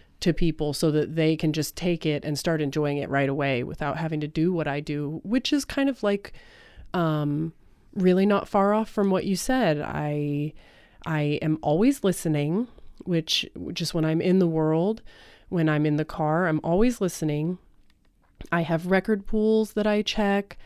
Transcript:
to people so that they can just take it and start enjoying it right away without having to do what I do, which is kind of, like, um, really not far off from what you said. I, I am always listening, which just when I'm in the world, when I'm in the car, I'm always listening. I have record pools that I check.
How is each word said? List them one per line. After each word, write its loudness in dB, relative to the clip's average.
to 2
people 0
so 0
that 0
they 2
can 0
just -4
take -2
it -2
and -2
start -2
enjoying 0
it -4
right 0
away 0
without -6
having -4
to -4
do 0
what -2
I -2
do, -6
which -2
is 0
kind -2
of, -4
like, -2
um, 0
really 4
not 2
far 4
off 0
from 2
what 2
you 0
said. 0
I, -2
I 0
am 0
always 2
listening, 0
which -2
just -6
when 0
I'm 2
in 4
the 4
world, 0
when 2
I'm 2
in 2
the -2
car, 0
I'm 0
always 2
listening. -2
I 0
have -2
record 2
pools 2
that 0
I 2
check. 0